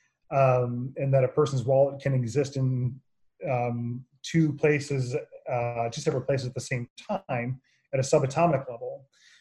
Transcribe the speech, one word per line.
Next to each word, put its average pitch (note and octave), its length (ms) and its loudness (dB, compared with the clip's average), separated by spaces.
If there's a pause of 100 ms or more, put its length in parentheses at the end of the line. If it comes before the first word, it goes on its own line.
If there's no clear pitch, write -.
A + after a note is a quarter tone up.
(320)
um, B2+ 640 2
and C#3 160 0
that C3+ 100 6
a B2+ 40 4
person's C3+ 360 0
wallet C#3 380 4
can C#3 120 0
exist B2+ 440 0
in, B2+ 420 -2 (500)
um, A#2+ 540 -2 (200)
two D#3+ 300 2
places, C3+ 640 0 (360)
uh, A#2+ 380 -2
two C#3 120 -8
separate C3+ 260 -2
places B2+ 200 0
at B2 60 -10
the B2+ 80 -8
same A#2+ 280 -6 (380)
time B2+ 340 -4 (320)
at C3+ 60 2
a C3 40 2
subatomic D3+ 640 2
level. B2 360 -10 (360)